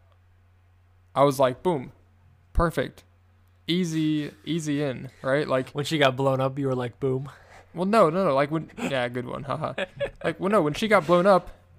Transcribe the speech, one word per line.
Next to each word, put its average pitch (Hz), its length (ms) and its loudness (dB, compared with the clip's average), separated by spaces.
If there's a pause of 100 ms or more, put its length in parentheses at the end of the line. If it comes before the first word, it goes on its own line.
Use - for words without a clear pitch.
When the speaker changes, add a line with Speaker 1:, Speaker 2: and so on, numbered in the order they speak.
(1160)
Speaker 1:
I 135 80 4
was 139 160 2
like, 127 220 2
"Boom, 156 300 -2 (600)
perfect, 160 500 -2 (640)
easy, 156 640 -2 (120)
easy 151 380 -4
in," 135 280 -6 (120)
right? 139 260 0
Like, 131 220 -2
Speaker 2:
When 143 140 -6
she 160 140 -2
got 135 180 4
blown 135 240 2
up, 135 180 -2
you 139 100 -2
were 131 60 0
like, 123 260 -6
"Boom." 131 280 -2 (460)
Speaker 1:
Well, 175 120 -2
no, 202 240 6
no, 185 160 0
no. 139 80 2
Like, 143 180 2
when, 156 260 -4
yeah, 127 300 -2
good 123 180 -6
one. 135 180 -8
Haha. 131 340 -6
Speaker 2:
<laughs> 190 60 -4 (380)
Speaker 1:
Like, 165 180 -4
well, 180 80 -2
no, 202 140 4
when 151 100 0
she 220 160 -4
got 190 180 4
blown 175 200 4
up, 185 240 4 (280)